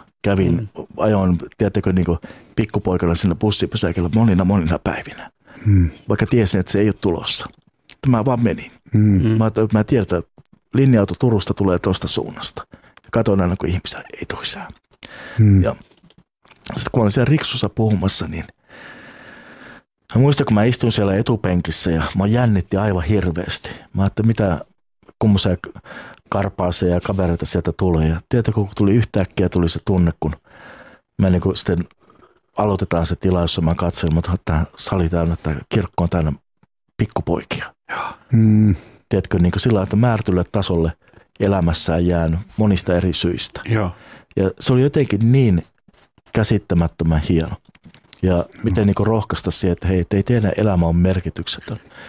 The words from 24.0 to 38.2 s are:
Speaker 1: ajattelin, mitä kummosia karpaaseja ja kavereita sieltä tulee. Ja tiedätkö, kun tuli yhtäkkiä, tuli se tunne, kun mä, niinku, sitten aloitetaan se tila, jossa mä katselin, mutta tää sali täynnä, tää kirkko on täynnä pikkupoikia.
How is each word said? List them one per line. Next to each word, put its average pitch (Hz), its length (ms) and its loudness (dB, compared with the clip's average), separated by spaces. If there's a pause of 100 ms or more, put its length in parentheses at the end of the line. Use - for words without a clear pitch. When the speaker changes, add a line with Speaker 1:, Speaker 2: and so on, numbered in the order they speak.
Speaker 1:
ajattelin, 107 260 0
mitä 101 320 0 (580)
kummosia 98 380 2 (720)
karpaaseja 92 680 -2
ja 90 60 0
kavereita 90 460 -2
sieltä 85 300 -2
tulee. 80 320 2
Ja 80 200 -2
tiedätkö, 117 240 0
kun 104 240 -2
tuli 101 180 2
yhtäkkiä, 101 540 0
tuli 87 200 0
se - 180 -6
tunne, 90 340 2
kun 78 120 -4 (840)
mä, 98 120 2
niinku, 90 240 0
sitten 87 300 -4 (720)
aloitetaan 92 500 0
se 87 100 -2
tila, 90 240 0
jossa 85 200 -2
mä 82 140 2
katselin, 85 400 -2
mutta 87 300 0
tää 80 220 0 (100)
sali 90 320 -2
täynnä, 85 340 -2
tää 78 120 -4 (140)
kirkko 92 360 -2
on 85 60 2
täynnä 78 220 0 (640)
pikkupoikia. - 800 -4 (580)